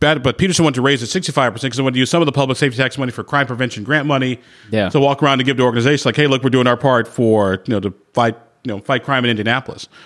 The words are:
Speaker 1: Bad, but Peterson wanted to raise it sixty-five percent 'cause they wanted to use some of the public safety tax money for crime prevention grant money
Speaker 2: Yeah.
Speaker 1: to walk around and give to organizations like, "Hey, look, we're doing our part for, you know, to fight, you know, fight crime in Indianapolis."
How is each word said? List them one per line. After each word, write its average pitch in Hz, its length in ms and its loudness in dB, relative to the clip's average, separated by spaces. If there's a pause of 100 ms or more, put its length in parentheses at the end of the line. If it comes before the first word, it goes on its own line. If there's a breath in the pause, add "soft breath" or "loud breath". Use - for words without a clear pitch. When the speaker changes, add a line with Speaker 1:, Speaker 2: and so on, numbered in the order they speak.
Speaker 1:
Bad, 147 220 2
but 127 140 0
Peterson 170 280 2
wanted 143 100 2
to 127 60 -2
raise 135 200 2
it 120 60 -8
sixty-five 143 460 -2
percent 120 180 -6
'cause 113 60 -8
they 135 60 -2
wanted 131 100 0
to 123 60 0
use 127 100 2
some 170 120 2
of 165 40 2
the 143 80 0
public 131 240 0
safety 127 200 -2
tax 131 200 -2
money 127 160 -4
for 113 100 -10
crime 139 240 -2
prevention 117 380 -6
grant 143 200 0
money 131 340 -2 (300 loud breath)
Speaker 2:
Yeah. 104 200 0
Speaker 1:
to 139 100 0
walk 139 240 2
around 139 160 2
and 131 60 0
give 135 100 0
to 127 80 2
organizations 123 420 2
like, 123 120 0
"Hey, 151 100 2
look, 131 160 0
we're 135 60 2
doing 123 180 2
our 123 80 4
part 120 320 2
for, 107 580 2
you - 80 -4
know, 104 60 0
to 95 140 -4 (200)
fight, 117 220 0 (300)
you 117 80 -6
know, 98 60 -8
fight 127 260 -4
crime 135 180 0
in 120 80 2
Indianapolis." 113 560 -4 (180 loud breath)